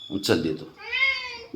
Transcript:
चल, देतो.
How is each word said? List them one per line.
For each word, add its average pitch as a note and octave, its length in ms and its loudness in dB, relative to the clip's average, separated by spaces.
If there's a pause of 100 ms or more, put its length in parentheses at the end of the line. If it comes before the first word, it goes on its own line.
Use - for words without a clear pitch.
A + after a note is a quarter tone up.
(260)
चल, - 160 6
देतो. - 240 -2 (920)